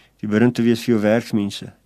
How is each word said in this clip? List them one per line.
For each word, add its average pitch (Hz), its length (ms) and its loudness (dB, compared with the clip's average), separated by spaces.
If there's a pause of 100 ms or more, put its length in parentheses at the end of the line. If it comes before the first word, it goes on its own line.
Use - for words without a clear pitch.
(200)
deur 104 140 -6
bidend 120 220 4
te 117 100 0
wees 117 180 0
vir 123 100 0
jou 107 100 2
werksmense, 104 680 -2 (160)